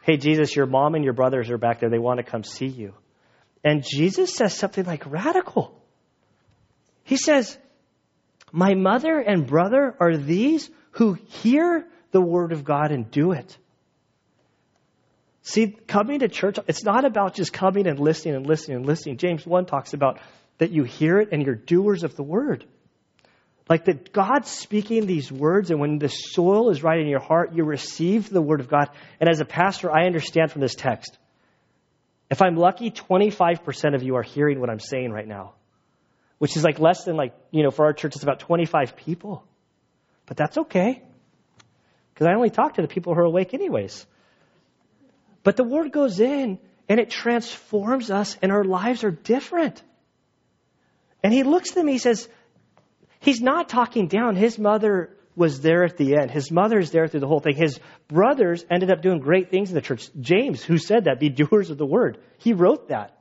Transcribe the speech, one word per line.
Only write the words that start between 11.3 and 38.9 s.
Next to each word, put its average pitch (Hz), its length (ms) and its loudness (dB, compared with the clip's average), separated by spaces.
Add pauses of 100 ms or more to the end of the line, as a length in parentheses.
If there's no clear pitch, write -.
the 190 100 4
word 175 300 0
of 147 140 -6
God 147 260 0
and 120 180 -6
do 156 220 0
it." - 260 -8 (1900)
See, 220 240 0 (200)
coming 220 320 -2
to 254 80 0
church, 196 400 -4
it's - 160 -4
not 220 220 2
about 202 280 0
just 180 200 -4
coming 190 340 0
and 143 120 -2
listening 156 360 0
and 135 100 -8
listening 151 320 -2
and 127 80 -6
listening. 147 320 -4
James 175 300 -4
one 180 180 2
talks 143 280 -6
about 139 260 0 (400)
that 160 120 0
you 151 120 2
hear 156 360 0
it 214 120 0
and 151 120 -2
you're 135 120 -2
doers 180 480 0
of 160 120 -8
the 147 60 -12
word. 175 440 -4 (1000)
Like 165 180 0
that 160 260 -2
God's 214 400 -2
speaking 214 540 -2
these 147 260 -4
words, 170 400 0
and 151 80 0
when 147 180 -2
the 143 120 -2
soil 202 600 0
is 147 140 -2
right 165 160 2
in 151 80 -2
your 139 140 0
heart, 165 320 0
you 165 100 0
receive 165 680 -2
the 185 120 2
word 151 180 0
of 123 80 -8
God. 147 220 2 (300)
And 165 100 4
as 160 100 2
a 151 60 -2
pastor, 185 440 -2
I 160 160 4
understand 160 460 0
from 143 100 -6
this 127 140 -2
text, - 420 -6 (1120)
if 139 120 2
I'm 180 140 4
lucky, 190 360 0
twenty-five 185 720 0
percent 143 320 -2
of 127 80 -2
you 127 140 -2
are 117 60 -2
hearing 143 360 0
what 123 100 -4
I'm 107 100 -6
saying 127 320 -8
right 107 160 -10
now, 98 260 -14 (840)
which - 180 -4
is, 156 80 -2
like, 156 160 0
less 170 260 2
than, 170 100 -4
like, 139 180 -4 (160)
you 156 140 0
know, 139 80 2
for 151 140 2
our 151 80 4
church, 143 220 -6
it's 143 80 -14
about 143 180 -2
twenty-five 160 540 0